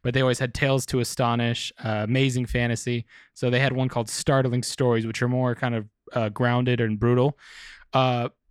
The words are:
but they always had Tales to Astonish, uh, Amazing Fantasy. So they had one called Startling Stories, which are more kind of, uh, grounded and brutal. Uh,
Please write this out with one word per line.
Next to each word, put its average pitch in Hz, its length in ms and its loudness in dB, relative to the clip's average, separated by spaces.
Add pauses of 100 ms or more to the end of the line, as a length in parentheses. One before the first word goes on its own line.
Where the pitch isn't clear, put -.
but 123 100 -2
they 131 80 2
always 127 180 2
had 127 140 -4
Tales 135 340 0
to 127 140 0
Astonish, 117 720 -2 (100)
uh, 107 220 -2
Amazing 127 400 0
Fantasy. 120 640 -2 (260)
So - 160 -2
they 123 120 2
had 135 120 2
one 127 160 0
called 117 220 -4
Startling 127 520 0
Stories, 117 440 0
which 110 160 -4
are 123 60 0
more 127 260 0
kind 120 200 -2
of, 110 120 -4 (260)
uh, 113 160 0
grounded 123 540 2
and 110 180 0
brutal. 123 380 2 (560)
Uh, 127 340 2 (220)